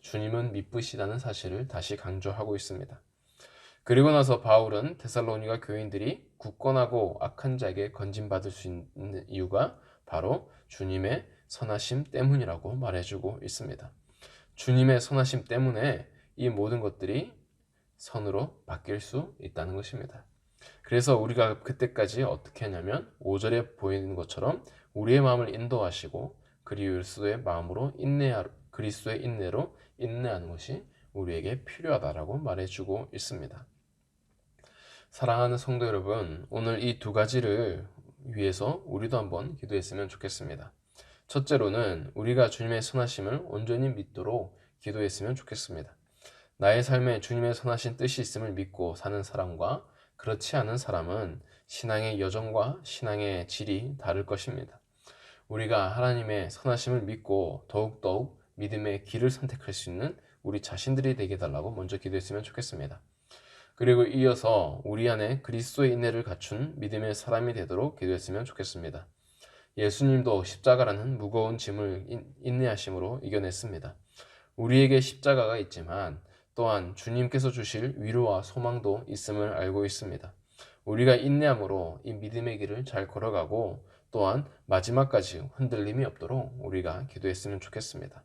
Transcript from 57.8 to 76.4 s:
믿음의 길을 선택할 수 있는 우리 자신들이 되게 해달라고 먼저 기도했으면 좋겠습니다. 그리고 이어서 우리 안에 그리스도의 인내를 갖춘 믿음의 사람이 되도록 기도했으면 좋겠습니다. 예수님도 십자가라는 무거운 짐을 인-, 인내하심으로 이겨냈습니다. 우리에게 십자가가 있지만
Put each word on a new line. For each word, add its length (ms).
믿음의 500
길을 260
선택할 440
수 160
있는 260
우리 200
자신들이 540
되게 180
해달라고 380
먼저 260
기도했으면 440
좋겠습니다. 580
그리고 300
이어서 800
우리 260
안에 300
그리스도의 520
인내를 300
갖춘 540
믿음의 380
사람이 400
되도록 440
기도했으면 460
좋겠습니다. 600
예수님도 680
십자가라는 720
무거운 400
짐을 500
인-, 320
인내하심으로 840
이겨냈습니다. 720
우리에게 460
십자가가 580
있지만 640